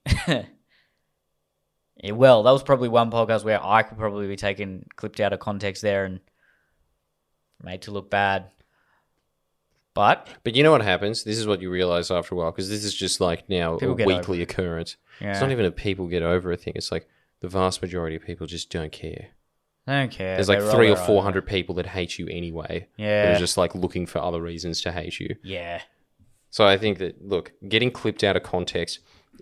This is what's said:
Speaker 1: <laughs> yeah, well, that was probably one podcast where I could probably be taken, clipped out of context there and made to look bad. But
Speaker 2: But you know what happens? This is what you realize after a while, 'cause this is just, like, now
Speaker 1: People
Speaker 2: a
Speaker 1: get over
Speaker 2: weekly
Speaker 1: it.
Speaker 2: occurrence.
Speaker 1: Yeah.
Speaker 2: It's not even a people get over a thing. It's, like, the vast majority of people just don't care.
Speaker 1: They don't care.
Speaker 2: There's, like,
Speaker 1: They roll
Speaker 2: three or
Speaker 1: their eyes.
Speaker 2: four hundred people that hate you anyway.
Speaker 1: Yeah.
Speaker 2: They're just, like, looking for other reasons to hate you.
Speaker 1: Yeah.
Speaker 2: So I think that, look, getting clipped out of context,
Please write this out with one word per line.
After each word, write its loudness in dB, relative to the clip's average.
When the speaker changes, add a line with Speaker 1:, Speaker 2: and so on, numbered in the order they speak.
Speaker 1:
<laughs> 0
yeah, 0
well, 8
that 8
was 6
probably 2
one 4
podcast 2
where 2
I 6
could -10
probably -4
be -8
taken, -6
clipped -8
out 0
of -4
context -6
there 0
and -8
made -12
to -14
look -10
bad. 2
But 2
Speaker 2:
But -2
you 6
know 8
what 6
happens? -2
This -4
is -4
what 0
you -6
realize 0
after -2
a -4
while, -2
'cause -8
this -6
is -4
just, -2
like, -2
now -2
Speaker 1:
People -2
Speaker 2:
a -6
Speaker 1:
get 0
over 4
Speaker 2:
weekly -4
Speaker 1:
it. -6
Speaker 2:
occurrence. -6
Speaker 1:
Yeah. -6
Speaker 2:
It's -2
not 0
even 0
a 2
people -4
get -2
over 0
a -4
thing. -10
It's, -8
like, -6
the -10
vast 0
majority -6
of -14
people -10
just -10
don't -6
care. -12
Speaker 1:
They -4
don't 0
care. -4
Speaker 2:
There's, 2
like, 6
Speaker 1:
They 0
roll 4
Speaker 2:
three 8
or 6
Speaker 1:
their 0
eyes. -6
Speaker 2:
four 4
hundred -2
people -2
that -4
hate -6
you -10
anyway. -8
Speaker 1:
Yeah. 2
Speaker 2:
They're 4
just, -2
like, 2
looking -4
for -6
other -4
reasons -8
to -4
hate -8
you. -8
Speaker 1:
Yeah. -10
Speaker 2:
So 4
I 8
think -2
that, -8
look, -4
getting 2
clipped -2
out 4
of -2
context, -4